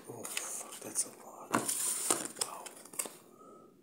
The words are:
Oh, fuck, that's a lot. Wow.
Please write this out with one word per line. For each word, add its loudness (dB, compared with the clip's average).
Oh, -6
fuck, -2
that's 0
a -4
lot. -10
Wow. -2